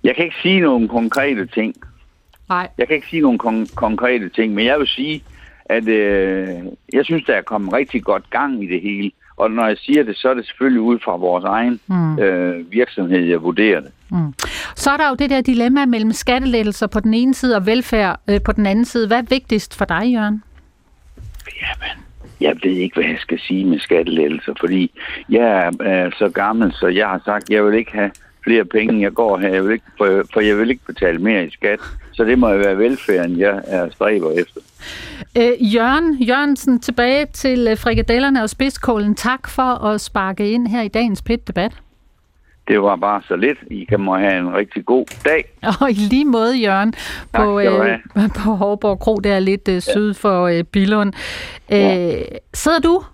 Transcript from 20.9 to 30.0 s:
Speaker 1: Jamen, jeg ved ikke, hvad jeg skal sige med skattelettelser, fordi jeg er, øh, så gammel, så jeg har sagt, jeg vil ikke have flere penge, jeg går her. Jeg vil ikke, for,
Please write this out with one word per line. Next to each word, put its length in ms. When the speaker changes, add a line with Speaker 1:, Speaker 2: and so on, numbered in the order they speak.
Speaker 1:
Jamen, 360
jeg 220
ved 80
ikke, 240
hvad 140
jeg 100
skal 200
sige 260
med 140
skattelettelser, 800
fordi 320
jeg 180
er, 240
øh, 120
så 120
gammel, 440
så 140
jeg 200
har 180
sagt, 240
jeg 160
vil 120
ikke 160
have 180
flere 220
penge, 360
jeg 120
går 240
her. 120
Jeg 160
vil 80
ikke, 120
for, 260